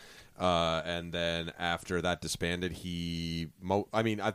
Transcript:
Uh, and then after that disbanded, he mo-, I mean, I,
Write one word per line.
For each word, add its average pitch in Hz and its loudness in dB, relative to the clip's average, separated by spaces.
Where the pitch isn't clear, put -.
Uh, 85 4
and 85 -4
then 85 0
after 85 0
that 87 2
disbanded, 87 -2
he 82 -4
mo-, 95 0
I 110 4
mean, 110 2
I, 104 2